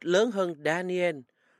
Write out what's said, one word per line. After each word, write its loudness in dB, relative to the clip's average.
lớn 2
hơn -2
Daniel. 0